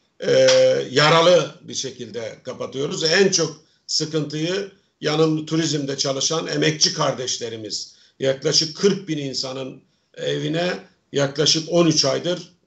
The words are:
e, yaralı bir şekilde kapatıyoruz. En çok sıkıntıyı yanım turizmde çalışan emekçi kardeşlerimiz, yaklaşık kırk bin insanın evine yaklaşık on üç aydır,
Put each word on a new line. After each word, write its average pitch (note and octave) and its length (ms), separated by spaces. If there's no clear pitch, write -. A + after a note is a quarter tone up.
e, - 120
yaralı D#3+ 600
bir A#2 120
şekilde A2+ 680
kapatıyoruz. B2+ 600
En F3 280
çok D#3+ 300
sıkıntıyı D#3 840
yanım D#3 440
turizmde D3 520
çalışan D3+ 500
emekçi D#3 460
kardeşlerimiz, A#2+ 1000
yaklaşık D3 580
kırk G3 300
bin D#3 100
insanın C3 640
evine D3 560
yaklaşık C#3+ 600
on F3 160
üç D3+ 180
aydır, D#3 480